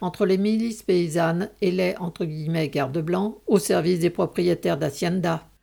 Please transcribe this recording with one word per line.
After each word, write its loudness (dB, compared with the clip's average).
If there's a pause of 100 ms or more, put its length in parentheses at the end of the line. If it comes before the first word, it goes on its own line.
entre 0
les 4
milices 0
paysannes 0 (100)
et 2
les, 0
entre -6
guillemets, -2
gardes -2
blancs -2 (100)
au 4
service 2
des 2
propriétaires 0
d'hacienda. -2 (160)